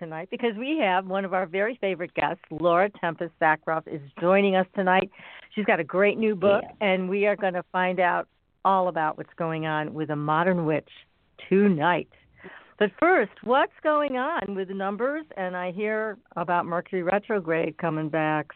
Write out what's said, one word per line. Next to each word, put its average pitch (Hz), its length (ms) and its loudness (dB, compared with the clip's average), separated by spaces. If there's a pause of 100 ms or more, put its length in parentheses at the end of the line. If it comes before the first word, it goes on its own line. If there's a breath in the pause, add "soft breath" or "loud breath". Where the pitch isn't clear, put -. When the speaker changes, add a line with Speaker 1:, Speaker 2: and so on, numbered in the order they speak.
Speaker 1:
tonight 165 320 -12
because 240 240 -4
we 269 220 -4
have 190 280 2
one 196 180 -2
of 180 80 -6
our 190 140 0
very 196 300 -2
favorite 180 380 -4
guests, 156 360 -2
Laura 170 400 2
Tempest 170 500 -6
Sackroff, 160 460 2
is 147 160 -10 (180)
joining 190 360 4
us 185 180 2
tonight. 190 380 2 (420 loud breath)
She's 208 100 -4
got 196 140 2
a 165 60 0
great 190 340 2
new 220 160 2
book, 196 300 2
Speaker 2:
Yeah. - 240 -4
Speaker 1:
and 185 200 2
we 202 180 0
are 208 100 2
gonna 185 340 -2
find 185 300 0
out 175 260 2 (380)
all 190 240 4
about 160 280 -2
what's - 180 -14
going 160 300 -4
on 151 300 -2
with 151 160 -6
a 151 60 -2
modern 160 500 2
witch 151 240 -2 (580)
tonight. 175 600 2 (720 loud breath)
But 208 180 2
first, 311 340 4 (120)
what's 277 380 2
going 294 340 0
on 247 380 -4
with 190 140 -6
the 196 60 -8
numbers? 220 520 -4 (100)
And 185 180 -6
I 180 160 -6
hear 214 460 -4 (200)
about 175 280 0
Mercury 175 380 -4
retrograde 170 720 -2
coming 156 320 -4
back, 156 480 -2